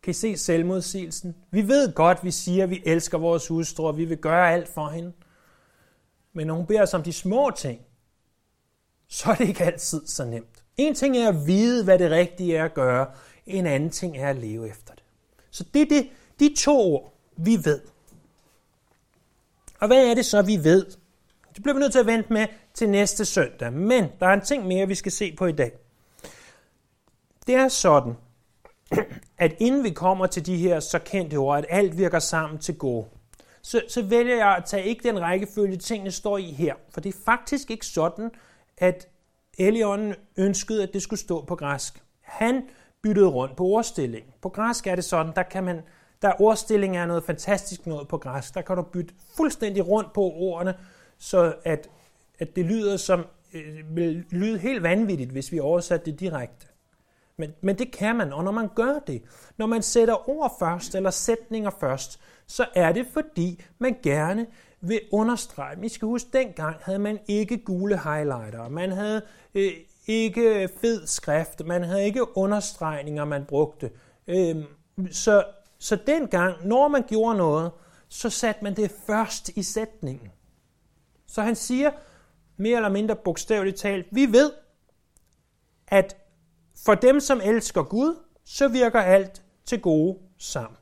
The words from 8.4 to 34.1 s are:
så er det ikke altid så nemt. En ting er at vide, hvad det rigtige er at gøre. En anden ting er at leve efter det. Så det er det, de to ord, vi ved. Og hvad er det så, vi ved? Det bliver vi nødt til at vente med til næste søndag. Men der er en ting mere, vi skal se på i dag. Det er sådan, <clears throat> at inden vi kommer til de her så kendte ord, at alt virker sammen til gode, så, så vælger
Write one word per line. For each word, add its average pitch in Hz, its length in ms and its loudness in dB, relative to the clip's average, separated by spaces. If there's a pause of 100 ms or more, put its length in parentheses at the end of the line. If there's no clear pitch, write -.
så - 220 -4
er 214 40 4
det - 140 2
ikke 180 160 0
altid 170 420 -4
så - 180 -8
nemt. 117 400 -12 (120)
En 285 180 2
ting 269 220 0
er 233 120 2
at 156 180 0
vide, 220 380 4
hvad 185 140 8
det 175 120 4
rigtige 175 460 0
er 156 80 0
at 160 100 -6
gøre. 131 360 2 (360)
En 185 200 -2
anden 147 240 0
ting 160 260 -8
er 139 140 -4
at 135 60 -2
leve 113 320 -8
efter - 260 -20
det. - 100 -20 (460)
Så - 140 -12 (100)
det 294 80 8
er 294 40 6
det, 294 240 4 (300)
de 294 160 6
to 285 240 6
ord, 165 320 2 (240)
vi 202 280 4
ved. 143 160 2 (2000)
Og 208 60 2
hvad 254 200 8
er 233 80 4
det 240 120 2
så, 208 160 4
vi 185 220 2
ved? 185 220 6 (680)
Det 196 80 -18
bliver 285 120 2
vi 269 60 0
nødt 285 120 2
til 262 60 6
at 226 80 4
vente 226 260 0
med 220 140 2 (280)
til 220 140 0
næste 202 360 2
søndag. 120 480 -2
Men 202 320 2 (160)
der 180 60 2
er 185 60 8
en 202 80 4
ting 226 260 -2
mere, 185 220 0
vi 196 60 -2
skal 180 180 -6
se 165 240 -6
på 185 100 -2
i 165 60 0
dag. 135 200 -2 (1700)
Det 247 80 2
er 262 140 6
sådan, 143 460 4 (760)
<clears throat> - 480 -4
at 165 200 2
inden 254 260 2
vi 214 60 0
kommer 185 360 0
til 175 200 -4
de 180 100 -2
her 170 240 2
så 160 180 -4
kendte 160 380 -4
ord, 143 220 0
at 147 100 -4
alt 180 300 0
virker 180 200 2
sammen 156 400 -2
til 160 200 -8
gode, 120 280 -4 (560)
så, 233 260 -2
så 240 140 -4
vælger 240 340 2